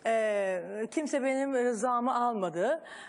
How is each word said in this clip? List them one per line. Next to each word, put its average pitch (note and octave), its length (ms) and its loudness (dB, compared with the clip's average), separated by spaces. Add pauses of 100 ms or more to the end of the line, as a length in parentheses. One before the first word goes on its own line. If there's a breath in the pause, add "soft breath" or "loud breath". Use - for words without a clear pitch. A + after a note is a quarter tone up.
e, G#3 840 0
kimse D4 320 0
benim C4+ 320 0
rızamı B3 720 2
almadı. G#3+ 580 0 (260 loud breath)